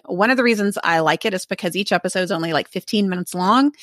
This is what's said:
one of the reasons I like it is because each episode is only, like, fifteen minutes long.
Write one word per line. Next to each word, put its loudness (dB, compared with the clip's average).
one 0
of 2
the 2
reasons 2
I 2
like 0
it -2
is -6
because -4
each -2
episode 0
is -2
only, -2
like, 0
fifteen -2
minutes -6
long. 4